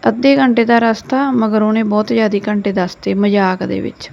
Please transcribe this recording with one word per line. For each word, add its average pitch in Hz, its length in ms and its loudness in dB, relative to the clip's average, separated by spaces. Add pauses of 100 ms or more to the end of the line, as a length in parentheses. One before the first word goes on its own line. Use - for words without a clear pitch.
ਅੱਧੇ 247 340 2
ਘੰਟੇ 240 280 2
ਦਾ 233 140 4
ਰਸਤਾ, 254 520 -2
ਮਗਰ 220 300 0
ਉਹਨੇ 220 220 2
ਬਹੁਤ 208 240 0
ਜ਼ਿਆਦਾ 214 400 0
ਘੰਟੇ 202 240 -2
ਦੱਸਤੇ 190 420 -4
ਮਜ਼ਾਕ 196 500 0
ਦੇ 190 180 -4
ਵਿੱਚ। - 320 -10